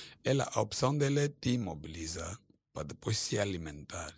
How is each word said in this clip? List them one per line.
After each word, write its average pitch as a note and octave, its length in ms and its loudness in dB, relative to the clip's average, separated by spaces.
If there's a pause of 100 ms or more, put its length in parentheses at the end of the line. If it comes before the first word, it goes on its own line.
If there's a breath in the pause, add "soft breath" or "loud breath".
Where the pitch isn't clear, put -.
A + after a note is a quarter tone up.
(240 loud breath)
Ela, C3 280 2
a - 80 2
opção C3 360 2
dela C#3+ 240 4
é C#3+ 80 2
te C3+ 220 0
imobilizar E2 880 -2 (340)
pra D2 100 -6
depois - 360 -2
se - 200 0
alimentar. D#2+ 800 -4